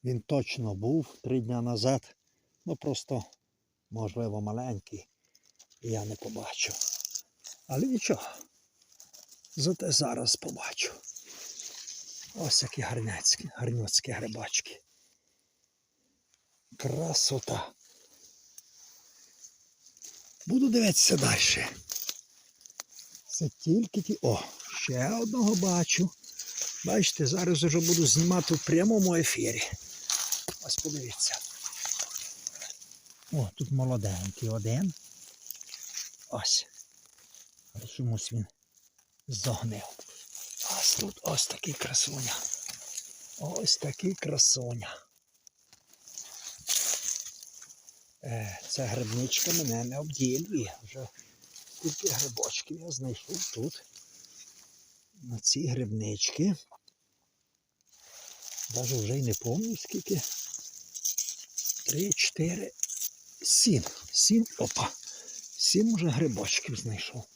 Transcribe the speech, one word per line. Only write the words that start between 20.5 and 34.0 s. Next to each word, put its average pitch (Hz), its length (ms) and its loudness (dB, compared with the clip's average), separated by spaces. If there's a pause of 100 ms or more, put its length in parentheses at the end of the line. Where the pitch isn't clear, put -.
дивитися 214 480 8
далі. - 480 4 (1600)
Це - 220 -2
тільки 208 520 2
ті... - 200 -2
О, 120 180 4 (420)
ще 131 280 0
одного 226 460 4
бачу. 175 540 4 (760)
Бачите, 175 420 4
зараз 175 360 4
вже 165 160 6
буду 165 280 6
знімати 165 480 6
в - 100 -2
прямому 185 500 6
ефірі. - 460 2 (1040)
Ось 143 100 0
подивіться. 143 640 -2 (1900)
О, 123 240 0
тут 139 160 -4
молоденький 110 760 -2